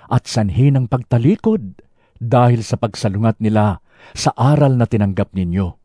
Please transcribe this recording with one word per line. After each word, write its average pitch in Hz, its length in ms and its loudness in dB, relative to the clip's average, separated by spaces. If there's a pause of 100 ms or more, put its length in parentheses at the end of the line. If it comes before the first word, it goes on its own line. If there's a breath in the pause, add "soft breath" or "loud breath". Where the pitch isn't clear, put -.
(100 soft breath)
at - 160 -2
sanhi 123 480 0
ng 127 160 -2
pagtalikod 131 920 -2 (400)
dahil 120 400 2
sa - 160 -6
pagsalungat 107 640 -2
nila 107 400 0 (320 loud breath)
sa - 240 -4
aral 139 400 2
na 120 80 2
tinanggap 101 480 -2
ninyo. 90 520 -4